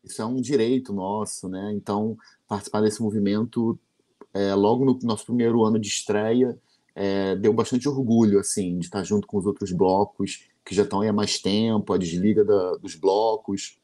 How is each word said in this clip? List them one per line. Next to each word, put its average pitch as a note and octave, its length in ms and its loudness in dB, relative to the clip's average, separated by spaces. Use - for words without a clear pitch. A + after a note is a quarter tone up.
Isso - 200 -14
é A2 40 -4
um B2+ 140 -2
direito B2 540 0
nosso, G2+ 540 -6
né? G2 260 -6
Então, G#2+ 420 -4
participar G#2 320 -4
desse G#2+ 220 0
movimento, A2 760 -2
é, G2 200 0
logo G#2+ 300 4
no B2+ 180 2
nosso A2+ 240 -4
primeiro A#2 360 2
ano A2 160 2
de G2+ 100 -4
estreia, A2+ 720 0
é, G2 420 0
deu G#2+ 160 2
bastante A#2+ 360 0
orgulho, A2+ 520 4
assim, F2+ 380 -4
de E2+ 80 -6
estar G2 180 -6
junto G#2 220 -2
com G#2+ 100 -6
os F#2 100 -2
outros G2+ 260 -4
blocos F#3+ 720 0
que F#2+ 100 -12
já G2+ 100 4
estão G2+ 180 -2
aí A2 60 0
há G#2 40 0
mais G#2 260 0
tempo, G#2+ 540 0
a F2+ 60 2
desliga F#2 460 2
da, F#2 320 2
dos F#2 180 -14
blocos G2+ 880 0